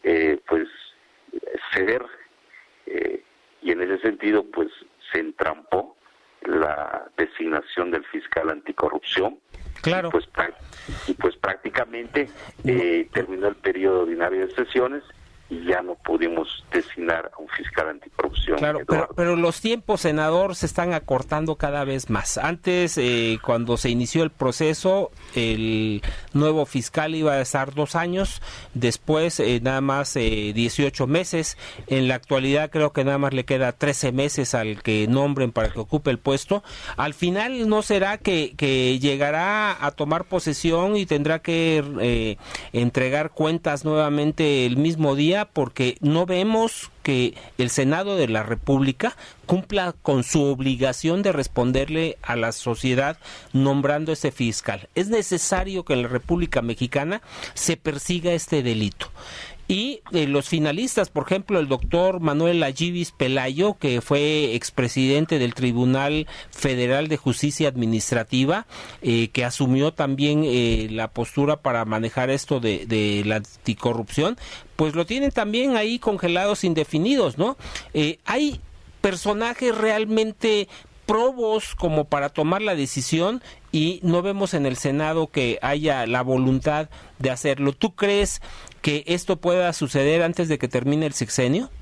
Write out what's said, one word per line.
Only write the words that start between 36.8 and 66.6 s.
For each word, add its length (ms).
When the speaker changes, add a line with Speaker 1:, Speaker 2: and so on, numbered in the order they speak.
Speaker 2:
Al 180
final, 540
¿no 140
será 360
que, 380
que 420
llegará 800
a 60
tomar 320
posesión 720
y 100
tendrá 320
que, 460
eh, 360
entregar 580
cuentas 540
nuevamente 800
el 100
mismo 380
día? 220
Porque 480
no 240
vemos 640
que 320
el 100
Senado 480
de 100
la 160
República 720
cumpla 560
con 240
su 200
obligación 800
de 100
responderle 880
a 140
la 160
sociedad 640
nombrando 600
ese 200
fiscal. 600
Es 160
necesario 760
que 80
en 120
la 40
República 540
Mexicana 580
se 240
persiga 560
este 300
delito. 480
Y, 320
eh, 160
los 200
finalistas, 640
por 160
ejemplo, 320
el 80
doctor 540
Manuel 420
Ayibis 480
Pelayo, 680
que 200
fue 540
expresidente 840
del 140
Tribunal 720
Federal 560